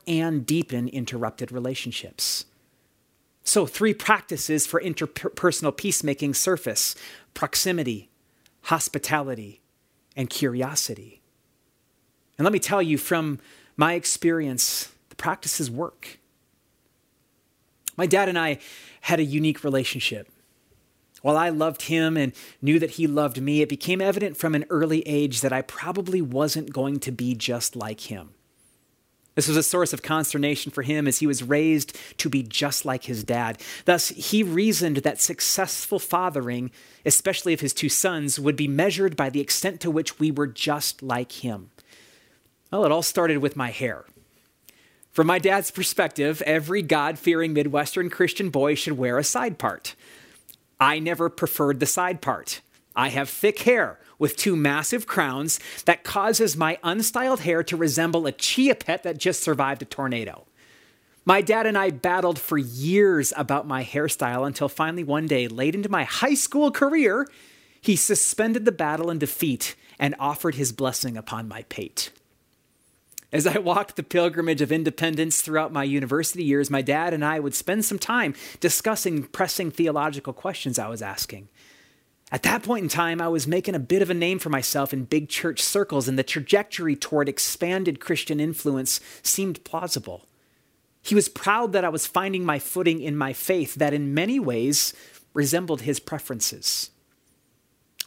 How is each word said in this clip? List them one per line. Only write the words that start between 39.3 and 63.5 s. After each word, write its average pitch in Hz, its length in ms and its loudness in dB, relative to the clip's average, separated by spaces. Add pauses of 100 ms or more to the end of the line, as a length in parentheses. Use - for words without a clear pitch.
extent - 400 -2
to 170 80 -2
which 156 280 -2
we 156 120 2
were 143 160 0
just 147 560 -4
like 127 420 -4
him. 104 240 -6 (1040)
Well, 196 140 4
it 147 60 6
all 165 100 2
started 165 360 2
with 139 180 -2
my 127 140 -4
hair. 113 360 -6 (1080)
From 160 140 6
my 180 120 4
dad's 190 320 2
perspective, 156 760 0
every 160 340 0
God-fearing 160 720 2
Midwestern 147 560 0
Christian 180 400 0
boy 143 260 2
should 147 220 -4
wear 127 220 0
a 151 40 2
side 240 360 -2
part. - 380 -4 (840)
I 147 180 6
never 165 300 0
preferred 147 500 0
the 135 60 2
side 180 380 0
part. 104 400 -4 (360)
I 135 120 2
have 135 180 -2
thick 202 300 0
hair 208 400 2 (200)
with 151 200 0
two 190 180 2
massive 151 500 0
crowns 147 540 -2 (240)
that - 180 4
causes 208 540 2
my 160 260 0
unstyled 233 580 0
hair 165 220 2
to 170 140 -4
resemble 165 500 2
a 135 60 -2
chia - 420 2
pet - 280 -4
that 165 160 -6
just 180 240 0
survived 139 400 0
a - 20 -12
tornado. 123 640 -6 (800)
My 190 160 8
dad 220 240 2
and 214 100 2
I 196 140 2
battled 175 480 2
for - 180 -2
years 147 800 4
about 143 300 0